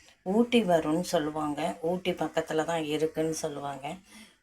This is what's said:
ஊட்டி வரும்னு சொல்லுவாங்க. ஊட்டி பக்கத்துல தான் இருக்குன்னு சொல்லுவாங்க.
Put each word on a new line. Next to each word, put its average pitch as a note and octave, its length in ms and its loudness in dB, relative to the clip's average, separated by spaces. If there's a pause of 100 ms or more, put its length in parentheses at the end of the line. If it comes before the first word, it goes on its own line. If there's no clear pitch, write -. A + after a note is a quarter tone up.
(220)
ஊட்டி A#3 420 4
வரும்னு E3 380 4
சொல்லுவாங்க. D3+ 800 -2
ஊட்டி F3+ 300 -2
பக்கத்துல D#3 540 -2
தான் E3 180 -2
இருக்குன்னு D#3 500 0
சொல்லுவாங்க. C#3+ 640 -6 (480)